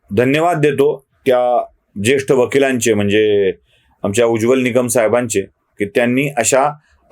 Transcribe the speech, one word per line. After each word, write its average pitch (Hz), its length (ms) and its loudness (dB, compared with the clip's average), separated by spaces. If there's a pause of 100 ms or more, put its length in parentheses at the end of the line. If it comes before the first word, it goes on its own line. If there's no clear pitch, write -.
(160)
धन्यवाद 151 440 0
देतो 143 460 0 (200)
त्या 123 380 2 (400)
ज्येष्ठ 135 280 0
वकिलांचे, 123 600 0
म्हणजे 104 580 2 (500)
आमच्या 107 240 0
उज्ज्वल 117 360 0
निकम 123 240 0
साहेबांचे, 120 540 -2 (380)
की 104 60 -4
त्यांनी 123 520 -2
अशा 131 340 0 (400)